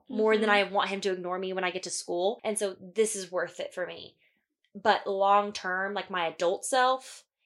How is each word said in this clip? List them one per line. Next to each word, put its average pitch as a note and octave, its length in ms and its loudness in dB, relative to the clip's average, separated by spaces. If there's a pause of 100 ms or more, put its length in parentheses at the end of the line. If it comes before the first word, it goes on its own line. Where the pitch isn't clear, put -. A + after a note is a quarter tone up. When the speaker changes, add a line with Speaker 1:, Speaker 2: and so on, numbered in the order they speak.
Speaker 1:
more G#3+ 300 4
than G#3+ 100 2
Speaker 2:
Mm-hmm. G3+ 220 4
Speaker 1:
I - 40 -12
want G3 140 2
him G3 140 -4
to G3 100 0
ignore F3+ 260 -4
me F#3+ 140 -6
when F#3 120 -4
I F3+ 60 0
get F#3 120 -8
to F3+ 80 -8
school, F#3 520 -2
and G#3+ 160 -2
so G3 220 -2
this G3+ 340 0
is F#3+ 160 -10
worth F3 300 -4
it - 140 -8
for F3+ 120 -6
me." E3+ 300 -14 (580)
But G3+ 320 2
long G3+ 460 4
term, F#3+ 400 -4
like, F#3+ 180 -6
my F3+ 160 -2
adult E3+ 380 0
self B3+ 600 0 (220)